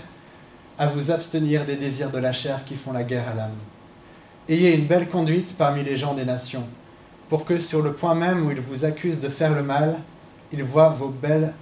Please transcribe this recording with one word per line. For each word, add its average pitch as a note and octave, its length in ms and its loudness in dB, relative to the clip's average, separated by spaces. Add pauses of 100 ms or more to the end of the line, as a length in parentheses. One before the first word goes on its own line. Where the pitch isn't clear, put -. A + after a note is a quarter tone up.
(800)
à D3 80 2
vous C#3+ 240 0
abstenir D3+ 540 0
des C#3 100 -2
désirs C#3 340 -4
de C3 80 -6
la B2+ 140 0
chair C3+ 340 -4
qui C#3 100 -10
font B2+ 160 -10
la B2 120 -4
guerre A#2+ 260 -4
à A2 60 -6
l'âme. A2 220 -6 (920)
Ayez E3+ 260 6
une D3 120 2
belle F3 200 2
conduite E3+ 480 0
parmi C#3+ 280 2
les C#3 120 -2
gens C#3 200 -2
des C3 100 -4
nations, B2 420 -6 (640)
pour D#3 160 -2
que, E3+ 140 0
sur D#3 240 0
le D3 100 0
point E3 220 2
même E3+ 300 2
où C#3+ 60 0
ils C3+ 80 -4
vous C3 240 -6
accusent D3+ 360 -2
de C#3 100 -4
faire D3+ 240 2
le C#3+ 80 2
mal, D3 380 0 (520)
ils C#3+ 120 -6
voient D3+ 260 6
vos C3+ 200 -2
belles D3+ 520 0